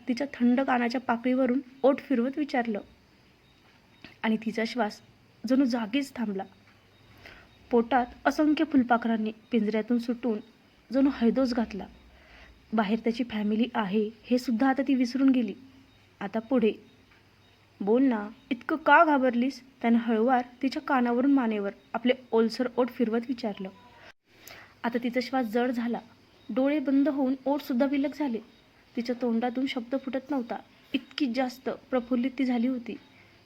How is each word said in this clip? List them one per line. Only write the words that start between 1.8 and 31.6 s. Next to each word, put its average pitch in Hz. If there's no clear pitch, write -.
ओठ 277
फिरवत 262
विचारलं 240
आणि 220
तिचा 220
श्वास 220
जणू 262
जागीच 240
थांबला. 202
पोटात 240
असंख्य 302
फुलपाखरांनी 233
पिंजऱ्यातून 220
सुटून 233
जणू 269
हैदोस 233
घातला. 220
बाहेर 220
त्याची 233
फॅमिली 220
आहे 208
हे 247
सुद्धा 247
आता 269
ती 285
विसरून 262
गेली. 247
आता 202
पुढे, 226
"बोल 220
ना, 247
इतकं -
का 302
घाबरलीस?" 262
त्यानं 233
हळूवार 233
तिच्या 277
कानावरून 254
मानेवर 214
आपले 247
ओलसर 226
ओठ 240
फिरवत 233
विचारलं. 202
आता 233
तिचा 247
श्वास 262
जड 240
झाला, 233
डोळे 269
बंद 277
होऊन 269
ओठसुद्धा 277
विलग 277
झाले. 240
तिच्या 240
तोंडातून 247
शब्द 269
फुटत 262
नव्हता, 240
इतकी -
जास्त 254